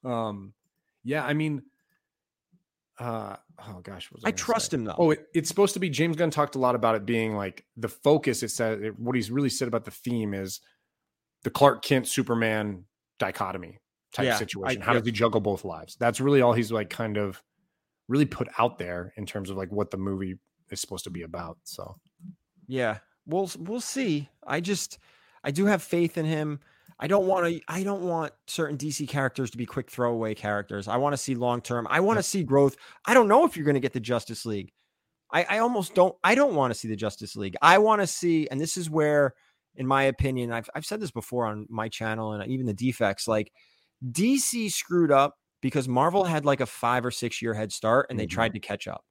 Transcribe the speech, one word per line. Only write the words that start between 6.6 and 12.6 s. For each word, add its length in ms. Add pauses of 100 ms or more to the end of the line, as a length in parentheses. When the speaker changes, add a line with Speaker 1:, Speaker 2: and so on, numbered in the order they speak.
Speaker 1:
about 200
it 100
being, 300
like, 300 (120)
the 100
focus. 560
It 60
said, 320
it, 180
what 160
he's 160
really 180
said 180
about 180
the 60
theme 420
is 280 (840)
the 60
Clark 340
Kent 240
Superman 760 (360)